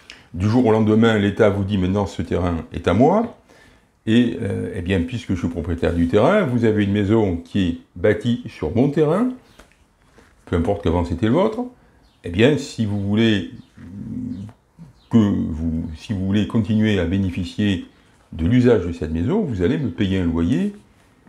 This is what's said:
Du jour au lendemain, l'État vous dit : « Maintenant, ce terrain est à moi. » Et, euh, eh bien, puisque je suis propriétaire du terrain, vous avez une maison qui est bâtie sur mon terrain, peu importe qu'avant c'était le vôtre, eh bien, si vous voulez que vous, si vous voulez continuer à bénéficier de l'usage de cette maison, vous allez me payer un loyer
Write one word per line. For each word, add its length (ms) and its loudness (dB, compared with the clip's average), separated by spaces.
Du 160 -2
jour 180 4
au 60 6
lendemain, 460 4
l'État 320 4
vous 140 -2
dit : « 140 -2
Maintenant, 280 0
ce 160 -8
terrain 500 -2
est 140 -6
à 80 4
moi. » 420 2
Et, 360 4
euh, 320 -4
eh 80 -6
bien, 180 0
puisque 300 -6
je 80 0
suis 100 -2
propriétaire 460 -2
du 140 2
terrain, 340 4
vous 240 0
avez 180 2
une 80 -2
maison 460 2
qui 280 -2
est 120 -4
bâtie 520 0
sur 280 -6
mon 140 2
terrain, 400 0
peu 120 -4
importe 280 -2
qu'avant 220 0
c'était 180 -4
le 80 2
vôtre, 280 0
eh 60 -12
bien, 300 4
si 260 -6
vous 160 -4
voulez 520 0
que 60 4
vous, 800 0
si 160 -10
vous 140 -4
voulez 200 0
continuer 520 0
à 80 0
bénéficier 800 -2
de 140 -4
l'usage 380 4
de 80 -6
cette 200 -6
maison, 280 -2
vous 220 -4
allez 160 0
me 100 -4
payer 300 -2
un 80 -2
loyer 480 0